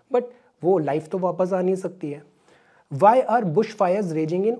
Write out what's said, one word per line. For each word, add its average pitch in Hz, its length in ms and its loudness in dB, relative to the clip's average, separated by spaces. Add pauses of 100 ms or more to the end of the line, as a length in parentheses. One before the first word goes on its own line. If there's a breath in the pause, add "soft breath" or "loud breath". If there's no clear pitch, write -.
(120 soft breath)
but 247 120 0 (400 loud breath)
वो 185 140 4
लाइफ 151 300 -2
तो 196 100 -6
वापस 180 360 -2
आ 185 80 0
नहीं 185 140 0
सकती 175 360 -8
है। 143 100 -14 (720 soft breath)
Why 190 240 6 (100)
are 226 180 0 (100)
bushfires 196 640 0
raging 160 300 -2
in 233 140 -2